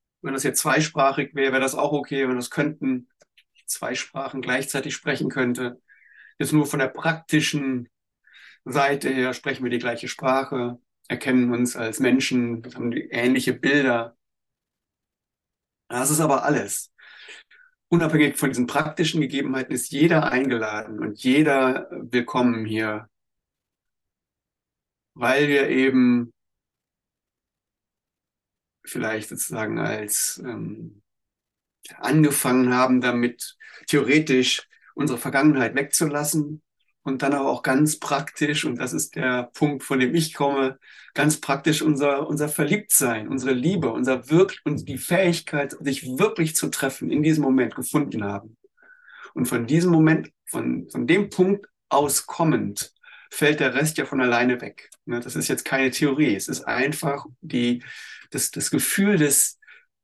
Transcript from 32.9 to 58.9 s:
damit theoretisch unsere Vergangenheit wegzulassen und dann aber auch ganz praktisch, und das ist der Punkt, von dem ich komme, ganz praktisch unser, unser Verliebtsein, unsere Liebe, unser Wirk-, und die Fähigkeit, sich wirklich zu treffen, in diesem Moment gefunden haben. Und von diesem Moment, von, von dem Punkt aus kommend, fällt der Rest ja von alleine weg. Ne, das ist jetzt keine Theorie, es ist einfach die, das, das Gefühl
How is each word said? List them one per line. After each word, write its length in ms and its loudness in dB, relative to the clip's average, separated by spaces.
damit 560 -2
theoretisch 800 2
unsere 240 -2
Vergangenheit 560 2
wegzulassen 840 -2
und 200 -4
dann 100 2
aber 160 0
auch 140 -4
ganz 360 2
praktisch, 640 -2
und 120 -4
das 160 -6
ist 220 -4
der 380 -2
Punkt, 300 0
von 160 0
dem 140 2
ich 200 0
komme, 460 0
ganz 280 2
praktisch 400 0
unser, 460 2
unser 200 -2
Verliebtsein, 800 0
unsere 260 -2
Liebe, 380 0
unser 380 -2
Wirk-, 340 4
und 240 -4
die 120 -6
Fähigkeit, 800 0
sich 280 -4
wirklich 360 2
zu 140 -2
treffen, 420 -4
in 120 2
diesem 200 4
Moment 320 2
gefunden 480 -2
haben. 340 -8
Und 140 -2
von 180 -2
diesem 260 4
Moment, 400 4
von, 440 -6
von 180 -6
dem 220 2
Punkt 380 2
aus 380 0
kommend, 640 -2
fällt 280 2
der 140 0
Rest 240 0
ja 80 -2
von 160 -2
alleine 400 2
weg. 280 -16
Ne, 140 -6
das 160 -10
ist 120 -4
jetzt 180 -4
keine 240 0
Theorie, 460 2
es 120 -6
ist 160 -6
einfach 600 -2
die, 400 -2
das, 200 -4
das 200 -6
Gefühl 460 2